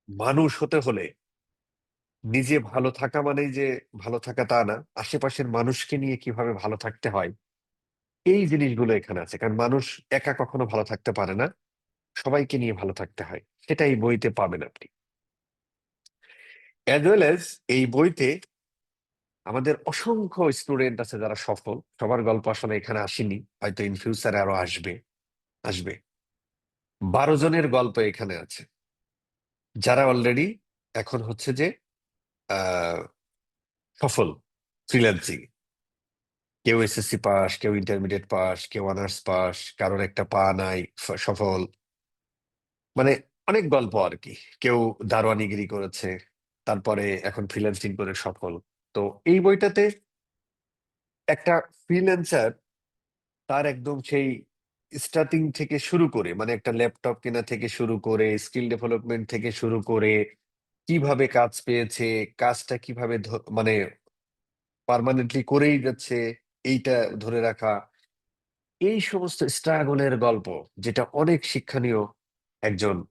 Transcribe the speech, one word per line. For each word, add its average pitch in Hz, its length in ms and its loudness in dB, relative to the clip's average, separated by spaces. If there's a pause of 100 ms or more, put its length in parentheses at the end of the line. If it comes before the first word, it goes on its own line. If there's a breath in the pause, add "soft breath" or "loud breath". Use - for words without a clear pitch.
মানুষ 131 540 2
হতে 156 240 0
হলে 95 280 -4 (1120)
নিজে 127 340 2
ভালো 127 320 0
থাকা 139 320 -4
মানেই 143 300 -2
যে 135 280 -2 (160)
ভালো 117 220 -6
থাকা 120 260 -4
তা 117 200 4
না, 104 300 -2
আশেপাশের 131 540 -4
মানুষকে 120 500 -2
নিয়ে 135 180 -2
কিভাবে 117 380 -4
ভালো 107 220 -4
থাকতে 113 320 -8
হয়, 92 240 -2 (920)
এই 190 220 6
জিনিসগুলো 127 480 2
এখানে 95 260 -2
আছে। 85 180 -10
কারণ 110 180 -2
মানুষ 123 280 2 (260)
একা 135 280 0
কখনো 127 280 -2
ভালো 107 180 0
থাকতে 110 280 -4
পারে 95 220 -2
না, 120 120 0 (720)
সবাইকে 139 420 0
নিয়ে 117 140 -2
ভালো 98 200 -6
থাকতে 95 320 -10
হয়, 90 160 -12 (280)
সেটা 156 160 2
এই 139 120 4
বইতে 113 340 0
পাবেন 90 320 -2
আপনি। - 260 -16 (2000 loud breath)
As 143 200 4
well 202 160 8 (100)
as 175 100 0 (260)
এই 131 180 4
বইতে 147 540 2 (1040)
আমাদের 131 300 0 (120)
অসংখ্য 185 640 0
স্টুডেন্ট 127 480 -2
আছে 113 180 -8
যারা 107 160 -4
সফল, 110 460 -6 (200)
সবার 117 220 2
গল্প 110 260 2
আসলে 107 280 -2
এখানে 107 240 -4
আসেনি, 101 380 -4 (220)
হয়তো 101 240 -4
in 101 100 -4
future-এ 107 460 -2
আরো 98 140 2
আসবে, 90 460 -4 (600)
আসবে। 92 380 -8 (1000)
বারো 135 340 4
জনের 156 320 2
গল্প 120 300 2
এখানে 101 380 -2
আছে, - 260 -14 (1160)
যারা 123 360 4
already 123 420 2 (400)
এখন 113 280 -4
হচ্ছে 113 300 -6
যে, 151 200 0 (760)
আহ, 90 540 -2 (1000)
সফল 117 280 2 (600)
ফ্রিল্যান্সিং। 104 580 2 (1200)
কেউ 113 180 4
এসএসসি 107 340 -2
পাস, 98 420 2
কেউ 104 160 0
ইন্টারমিডিয়েট 98 540 -2
পাস, 92 400 -2
কেউ 98 200 -4
অনার্স 95 340 -4
পাস, 92 500 -2
কারোর 98 280 -2
একটা 95 240 -2
পা 95 280 4
নাই, 95 340 -2 (100)
ফ-, - 200 -6
সফল। 95 500 -2 (1300)
মানে 135 240 4 (260)
অনেক 190 240 2
গল্প 120 240 2
আর 92 220 0
কি। - 180 -18 (260)
কেউ 120 340 2 (120)
দারোয়ানিগিরি 107 600 0
করেছে, 98 520 -8 (460)
তারপরে 101 500 -2
এখন 98 320 -6
ফ্রিল্যান্সিং 101 500 -4
করে 95 180 -6
সফল। 90 460 -8 (340)
তো 101 300 -2
এই 180 160 6
বইটাতে 196 500 4 (1400)
একটা 165 320 2
ফ্রিল্যান্সার 175 920 0 (960)
তার 143 180 0
একদম 135 340 -4
সেই 131 440 -2 (540)
স্টার্টিং 156 540 0
থেকে 151 260 -4
শুরু 170 300 2
করে, 90 260 -2
মানে 110 180 -2
একটা 117 200 -2
ল্যাপটপ 117 500 0
কেনা 120 200 -2
থেকে 113 260 -6
শুরু 113 300 -2
করে, 107 400 2
স্কিল 123 300 -4
ডেভেলপমেন্ট 117 640 -2
থেকে 113 220 -4
শুরু 113 300 -2
করে, 107 420 2 (640)
কিভাবে 139 420 2
কাজ 120 360 2
পেয়েছে, 113 640 -2 (120)
কাজটা 123 400 0
কিভাবে 117 400 -4
ধ-, 110 320 -8
মানে 110 240 2 (1120)
পার্মানেন্টলি 123 560 2
করেই 143 400 4
যাচ্ছে, 120 520 -4 (300)
এইটা 127 460 2
ধরে 113 300 -4
রাখা, 107 500 -2 (920)
এই 208 200 2
সমস্ত 180 440 -2
স্ট্রাগলের 139 720 2
গল্প, 101 480 0 (120)
যেটা 117 240 0
অনেক 156 420 2
শিক্ষণীয় 123 580 -2 (600)
একজন 98 480 0